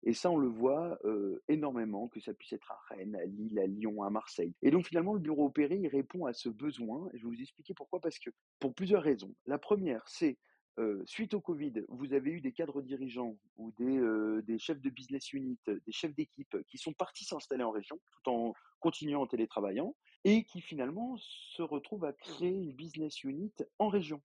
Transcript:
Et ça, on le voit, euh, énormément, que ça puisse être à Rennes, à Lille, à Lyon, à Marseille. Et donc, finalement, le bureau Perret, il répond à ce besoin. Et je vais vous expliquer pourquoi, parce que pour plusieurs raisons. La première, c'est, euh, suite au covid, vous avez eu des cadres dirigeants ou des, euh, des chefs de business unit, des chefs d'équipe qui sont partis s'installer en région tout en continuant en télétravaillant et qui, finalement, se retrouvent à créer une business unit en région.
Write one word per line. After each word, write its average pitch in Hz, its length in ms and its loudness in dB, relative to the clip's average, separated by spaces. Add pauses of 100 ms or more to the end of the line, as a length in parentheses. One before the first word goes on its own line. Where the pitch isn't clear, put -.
Et 117 100 4
ça, 180 180 4
on 165 60 6
le 135 100 6
voit, 135 560 2
euh, 101 460 0
énormément, 120 580 0
que 113 140 -10
ça 107 120 -8
puisse - 200 -10
être - 180 -8
à - 160 -10
Rennes, 101 300 -8
à 87 80 -2
Lille, 104 340 -2
à 95 80 4
Lyon, 104 340 -2
à 101 80 0
Marseille. 90 520 -2
Et 131 100 8
donc, 170 160 4
finalement, 170 260 2
le 208 60 2
bureau 147 300 2
Perret, 151 280 4
il 180 120 2
répond 139 360 0
à 123 60 0
ce - 160 -4
besoin. 123 680 -4
Et 127 40 -12
je 110 80 -14
vais 233 100 -4
vous - 60 -10
expliquer - 320 -12
pourquoi, - 260 -6
parce 160 180 -2
que - 120 -8 (300)
pour 131 140 0
plusieurs 190 300 4
raisons. 107 320 2 (100)
La 139 120 0
première, 175 500 2
c'est, 143 300 2 (420)
euh, 104 260 0
suite - 280 -4
au 202 80 0
covid, 143 480 -2
vous 131 240 -4
avez 139 180 2
eu 170 80 -4
des 131 140 -2
cadres 143 280 -2
dirigeants 127 560 -4 (200)
ou 113 160 -10
des, 131 240 2
euh, 110 460 4
des 110 140 0
chefs 147 220 -2
de 135 100 0
business 131 440 -8
unit, 131 340 -4
des - 240 -2
chefs 151 240 -4
d'équipe 139 400 -6 (140)
qui - 80 -14
sont 160 160 -6
partis - 320 -6
s'installer 135 380 -4
en 113 80 0
région 104 280 -6 (120)
tout - 200 -4
en 117 220 0 (260)
continuant 147 440 0
en 123 40 -2
télétravaillant 113 680 0 (260)
et 214 220 8
qui, 175 160 -12
finalement, 165 560 -4
se - 440 -12
retrouvent 156 440 -4
à 143 80 -2
créer 170 420 -2
une 185 180 -4
business 151 520 -8
unit 160 280 -4 (260)
en 214 100 4
région. 156 320 0 (120)